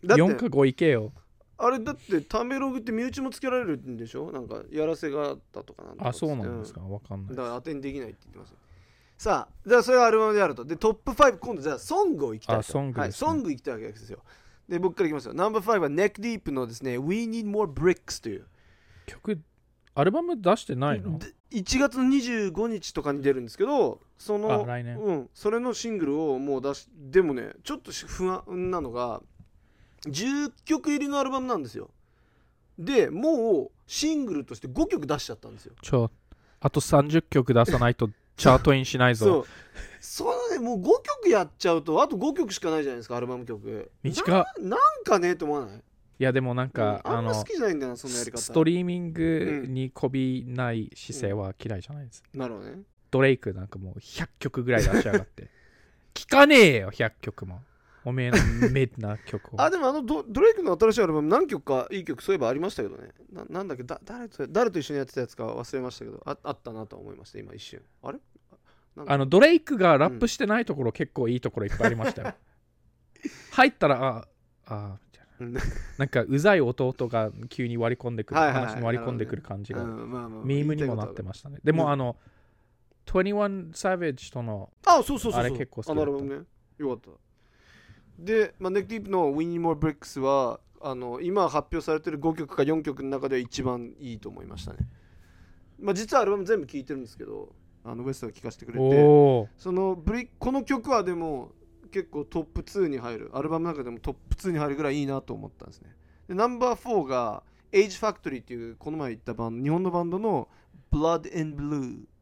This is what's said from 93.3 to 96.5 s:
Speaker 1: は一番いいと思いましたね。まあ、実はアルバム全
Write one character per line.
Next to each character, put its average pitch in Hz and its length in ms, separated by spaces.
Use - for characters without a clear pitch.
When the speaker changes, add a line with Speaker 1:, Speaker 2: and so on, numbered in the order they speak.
Speaker 1:
は 127 60
一 123 200
番 123 360
い 123 160
い 107 40
と 104 120
思 87 120
い 87 40
ま 82 100
し 82 80
た - 80
ね。 - 60
ま 202 120
あ、 190 40
実 220 220
は 247 60
ア - 20
ル 196 60
バ 202 80
ム 185 80
全 202 160